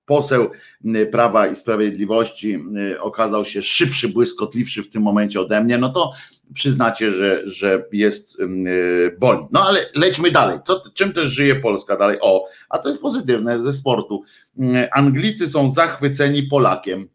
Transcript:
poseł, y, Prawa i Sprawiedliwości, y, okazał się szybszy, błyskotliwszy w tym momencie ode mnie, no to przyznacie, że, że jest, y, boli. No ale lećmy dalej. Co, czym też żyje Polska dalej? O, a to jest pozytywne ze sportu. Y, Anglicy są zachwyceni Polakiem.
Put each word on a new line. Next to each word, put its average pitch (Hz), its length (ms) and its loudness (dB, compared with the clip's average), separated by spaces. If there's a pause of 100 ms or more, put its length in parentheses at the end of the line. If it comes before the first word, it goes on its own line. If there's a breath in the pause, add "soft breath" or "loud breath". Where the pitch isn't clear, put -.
poseł, 139 420 2 (440 loud breath)
y, 107 100 2
Prawa 110 420 2
i 104 80 -4
Sprawiedliwości, 104 1040 -2 (340)
y, - 80 -8
okazał 104 440 -2
się 101 160 -6
szybszy, - 480 -2
błyskotliwszy - 760 -2
w - 60 -16
tym 110 140 -2
momencie 101 380 0
ode 107 220 0
mnie, 120 140 2
no 127 120 0
to 170 220 -2 (420 loud breath)
przyznacie, 117 580 0
że, 95 340 2
że 95 460 0
jest, 104 480 -2
y, 90 800 0
boli. - 200 4 (120)
No 190 160 4
ale 196 180 2 (100)
lećmy 165 360 2
dalej. - 320 2
Co, 190 180 -2 (120)
czym 196 200 -2
też 160 140 0
żyje 135 280 2
Polska 101 420 -2
dalej? 101 240 2
O, 95 260 4 (220 loud breath)
a - 80 -2
to - 120 -4
jest 285 120 -6
pozytywne 120 580 -2
ze 131 140 -2
sportu. 120 500 -2 (360 loud breath)
Y, 127 320 0
Anglicy 143 580 2
są 139 220 2
zachwyceni 143 720 0
Polakiem. 98 720 0